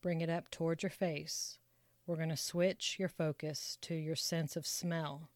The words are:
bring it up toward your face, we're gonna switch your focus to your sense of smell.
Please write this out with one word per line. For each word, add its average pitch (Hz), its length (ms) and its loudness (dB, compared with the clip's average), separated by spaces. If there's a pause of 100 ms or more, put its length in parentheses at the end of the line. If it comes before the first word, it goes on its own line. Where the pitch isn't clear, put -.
bring 170 200 2
it 165 80 2
up 165 200 0
toward 165 340 0
your 185 80 2
face, 160 640 -2 (480)
we're 170 100 0
gonna 160 220 2
switch - 640 2
your 185 100 2
focus 156 720 -2
to 165 140 -6
your 156 200 0
sense 165 400 0
of 156 100 -2
smell. 160 720 -2